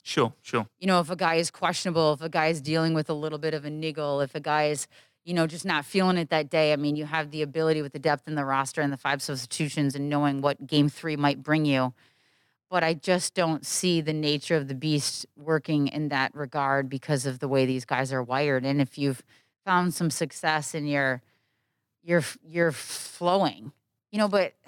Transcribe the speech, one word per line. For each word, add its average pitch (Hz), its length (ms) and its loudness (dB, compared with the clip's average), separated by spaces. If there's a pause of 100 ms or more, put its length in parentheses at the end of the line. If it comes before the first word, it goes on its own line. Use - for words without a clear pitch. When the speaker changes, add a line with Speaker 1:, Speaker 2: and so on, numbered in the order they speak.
Speaker 1:
Sure, 120 380 2
sure. 113 260 -2 (120)
Speaker 2:
You 185 80 -2
know, 180 140 4
if 151 80 -4
a 180 80 -4
guy 165 180 2
is 165 160 0
questionable, 165 640 2
if 143 80 -6
a 165 80 -6
guy 160 180 2
is 160 140 0
dealing 160 320 2
with 156 160 0
a 165 40 0
little 151 240 -4
bit 151 160 -4
of 143 120 -6
a 147 40 -8
niggle, 151 520 -2
if 139 140 -4
a 156 40 -4
guy 151 300 2
is, 151 180 -4 (380)
you 175 80 -6
know, 165 140 2
just 160 180 -8
not 156 200 0
feeling 185 320 2
it 170 140 -2
that 151 180 0
day, 156 240 4
I - 20 4
mean, 147 200 0
you 151 100 -4
have 151 240 -4
the 151 140 -4
ability 156 380 0
with 143 120 -8
the 151 60 -8
depth 147 280 -2
in 156 80 -4
the 143 100 0
roster 135 360 0
and 143 100 2
the 139 60 -6
five 139 240 -2
substitutions 143 720 -2
and 143 140 -4
knowing 147 320 0
what 143 240 0
game 147 240 4
three 156 260 -6
might 143 280 0
bring 156 220 2
you. 131 280 2 (760)
But 180 140 2
I 165 120 2
just 180 400 0
don't 165 300 0
see 175 360 0
the 156 120 -2
nature 151 420 0
of 143 120 0
the 139 80 -6
beast 147 520 -2 (100)
working 147 500 0
in 151 220 -4
that 135 260 -2
regard 139 540 -2
because 135 380 -2
of 127 100 -6
the 143 100 -6
way 135 180 4
these 131 200 -2
guys 131 260 -2
are 131 120 -2
wired. 131 420 0
And 139 160 2
if 131 160 -2
you've 139 240 -2 (420)
found 180 300 2
some 170 160 0
success 156 640 -2
and 147 160 -4
you're, 135 320 0 (800)
you're, 170 220 2 (200)
you're 165 280 0
flowing, 147 1000 -2 (400)
you 208 60 -6
know, 214 100 2
but 190 280 0 (120)